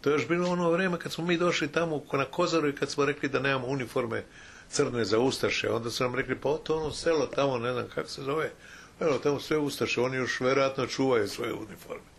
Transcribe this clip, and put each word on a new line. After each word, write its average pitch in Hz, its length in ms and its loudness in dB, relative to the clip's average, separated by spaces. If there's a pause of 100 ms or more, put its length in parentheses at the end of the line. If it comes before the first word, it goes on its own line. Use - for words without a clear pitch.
To 139 100 2
je 147 40 4
još 127 140 0
bilo 180 220 0
ono 175 200 2
vrijeme 175 280 2
kad 143 140 -8
smo 160 120 -4
mi 175 140 2
došli 165 340 0
tamo 160 260 0
ko-, - 180 -4
na 135 80 2
Kozaru 160 440 2
i 139 60 0
kad 139 160 -2
smo 143 140 2
rekli 139 240 0
da 131 120 0
nemamo 131 260 2
uniforme 120 580 -2 (460)
crne 120 340 2
za 104 140 4
ustaše, 113 520 2
onda 113 200 -2
su 127 140 -2
nam 123 100 -2
rekli, 123 220 -2
„Pa 143 280 0
to 156 120 0
ono 156 160 -4
selo 143 340 0
tamo, 139 320 0
ne 120 140 -2
znam 113 220 -4
kako - 140 -4
se - 140 -10
zove, 139 280 -2 (500)
evo 151 180 2
tamo 139 220 0
sve 156 180 0
ustaše, 135 420 0
oni 131 160 2
još 123 240 -2
vjerojatno 135 460 4
čuvaju 120 420 2
svoje 113 240 -4
uniforme.” - 680 -12